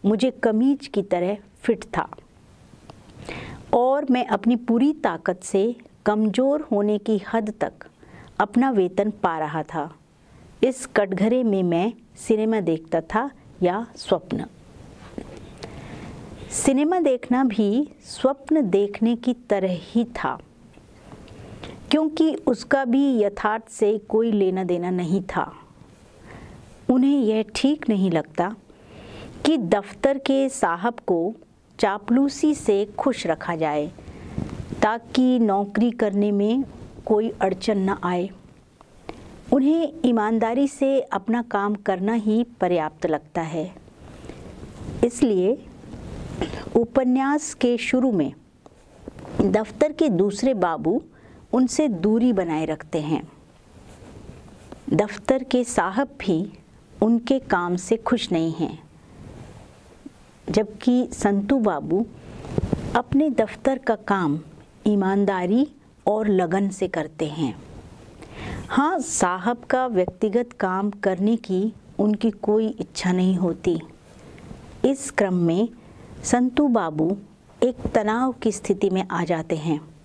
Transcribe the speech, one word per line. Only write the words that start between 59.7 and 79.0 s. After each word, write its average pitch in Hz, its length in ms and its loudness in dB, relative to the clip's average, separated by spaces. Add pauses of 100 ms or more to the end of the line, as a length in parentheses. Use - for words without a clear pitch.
जबकि 220 600 0
संतू 202 460 0
बाबू 175 460 0 (920)
अपने 277 340 2
दफ्तर 247 480 -2
का 226 180 -2 (120)
काम 165 300 0 (480)
ईमानदारी 196 800 2 (400)
और 214 220 2
लगन 190 400 2
से 190 200 -4
करते 156 400 -4
हैं। 151 260 -4 (1120)
हाँ, 311 300 2
साहब 190 640 -2
का 254 220 0
व्यक्तिगत 214 640 0
काम 190 380 -2
करने 202 460 0
की 196 360 -2 (260)
उनकी 214 320 2
कोई 214 380 0
इच्छा - 440 -4
नहीं 185 240 2
होती। 170 440 0 (1040)
इस 269 260 0
क्रम 190 240 0
में 175 340 2 (560)
संतू 247 440 2
बाबू 170 480 0 (460)
एक 247 140 2 (180)
तनाव 233 380 2
की 220 200 0
स्थिति 196 380 0
में 190 200 0